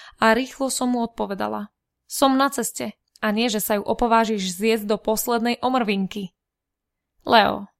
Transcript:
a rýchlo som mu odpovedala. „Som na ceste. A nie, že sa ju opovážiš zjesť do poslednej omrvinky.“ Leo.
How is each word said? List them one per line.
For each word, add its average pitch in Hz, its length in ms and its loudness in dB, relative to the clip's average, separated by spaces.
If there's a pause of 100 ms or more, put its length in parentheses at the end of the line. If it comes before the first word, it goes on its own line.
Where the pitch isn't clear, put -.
(180)
a 220 160 4
rýchlo 262 400 -2
som 247 240 0
mu 233 80 -2
odpovedala. 208 640 -6 (400)
„Som 269 320 2
na 277 80 2
ceste. 233 480 -6 (240)
A 220 80 0
nie, 220 240 0
že 208 80 -2
sa 214 160 0
ju 202 80 -6
opovážiš 220 720 0
zjesť 220 320 0
do 214 80 2
poslednej 233 640 -2
omrvinky.“ 202 720 -2 (920)
Leo. 202 440 4 (100)